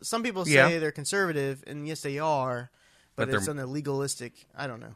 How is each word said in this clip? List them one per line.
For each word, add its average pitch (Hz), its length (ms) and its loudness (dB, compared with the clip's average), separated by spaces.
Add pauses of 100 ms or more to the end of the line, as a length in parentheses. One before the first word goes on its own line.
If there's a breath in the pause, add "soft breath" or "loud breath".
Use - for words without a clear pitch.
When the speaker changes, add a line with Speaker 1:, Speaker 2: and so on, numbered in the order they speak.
Speaker 1:
some 226 180 -2
people 190 240 -2
say 156 80 2
Speaker 2:
Yeah. 147 260 8
Speaker 1:
they're 156 120 -2
conservative, 143 720 -2
and 147 220 -8
yes, 156 140 -6
they 143 180 -4
are, 131 500 0 (460 soft breath)
but 113 120 0
Speaker 2:
But 135 80 2
Speaker 1:
it's - 120 2
Speaker 2:
they're 156 60 0
Speaker 1:
on 147 40 -6
the 135 80 -6
legalistic. 139 800 -4 (100)
I 139 120 -6
don't 117 120 -10
know. 110 160 -16